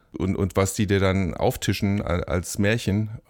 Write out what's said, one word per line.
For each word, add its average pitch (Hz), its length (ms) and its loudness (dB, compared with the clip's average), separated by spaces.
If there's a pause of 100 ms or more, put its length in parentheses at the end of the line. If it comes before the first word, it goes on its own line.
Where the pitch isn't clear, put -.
(120)
und, 92 240 -2
und - 200 -2
was 95 180 2
die 107 120 0
dir 98 140 4
dann 95 340 2
auftischen 101 680 0
a-, 87 220 -2
als - 340 -4
Märchen, 107 500 0 (220)